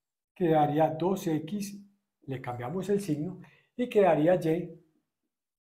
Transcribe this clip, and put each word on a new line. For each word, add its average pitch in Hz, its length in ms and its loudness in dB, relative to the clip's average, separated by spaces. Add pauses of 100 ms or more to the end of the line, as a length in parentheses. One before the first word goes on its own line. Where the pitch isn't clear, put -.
(340)
quedaría 156 540 4
dos 180 400 -4
X, 165 520 -6 (420)
le 135 200 -8
cambiamos 127 460 -8
el 202 120 2
signo, 156 400 -4 (360)
y 247 120 -4
quedaría 175 460 4
Y, 165 500 -2 (840)